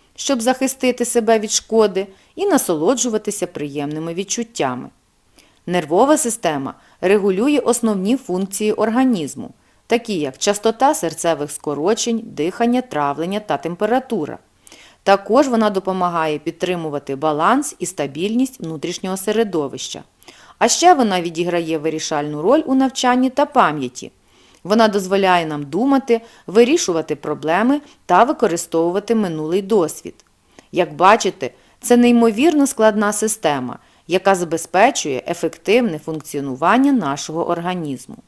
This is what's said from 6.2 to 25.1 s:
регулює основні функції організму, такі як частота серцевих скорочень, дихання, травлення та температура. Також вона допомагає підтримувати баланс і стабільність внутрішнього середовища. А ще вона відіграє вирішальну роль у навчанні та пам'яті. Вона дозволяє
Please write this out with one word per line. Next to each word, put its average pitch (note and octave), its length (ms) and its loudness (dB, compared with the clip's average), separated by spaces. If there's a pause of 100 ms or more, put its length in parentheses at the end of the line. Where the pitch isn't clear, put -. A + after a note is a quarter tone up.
регулює G3+ 580 2
основні A3 580 0
функції G3 560 -4
організму, A3 760 -2 (360)
такі A3+ 320 -2
як C#3+ 200 -4
частота A3 560 0
серцевих D#3 560 -2
скорочень, G#3 760 -2
дихання, A#3 580 -2
травлення D#3 580 -4
та D#3+ 160 -2
температура. G#3 840 -4 (640)
Також G3+ 460 4
вона A3 220 2
допомагає F3+ 680 -2
підтримувати D#3+ 800 -6
баланс D#3+ 600 0
і F3+ 80 -6
стабільність G3 760 -4
внутрішнього E3+ 560 -6
середовища. F#3+ 840 -4 (560)
А A3 100 2
ще F4 260 4
вона G#3+ 260 2
відіграє E3+ 580 -2
вирішальну D3+ 640 -4
роль C4 240 4
у C4 80 0
навчанні B3+ 560 2
та C#4+ 160 2
пам'яті. D3+ 640 0 (540)
Вона A3 240 4
дозволяє F#3 580 0